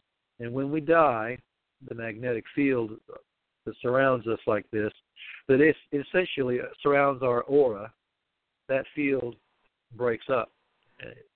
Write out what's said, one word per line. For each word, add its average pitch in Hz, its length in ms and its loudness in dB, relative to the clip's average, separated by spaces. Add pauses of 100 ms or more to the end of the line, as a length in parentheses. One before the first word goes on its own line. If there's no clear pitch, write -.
(400)
And 120 120 -8
when 139 180 -4
we 156 100 -2
die, 135 580 2 (500)
the 120 60 -12
magnetic 113 500 -6 (100)
field 127 380 0 (720)
that 110 180 -10
surrounds 127 440 2
us 113 200 -2
like 104 240 0
this, 107 220 -2 (560)
that 135 120 6
it 151 160 6 (160)
essentially 139 680 -2 (240)
surrounds 139 400 2
our 123 200 2
aura, 120 500 2 (760)
that 135 160 -2 (100)
field 131 420 -2 (600)
breaks 117 360 -2
up, 117 180 -2 (500)
it 120 360 -20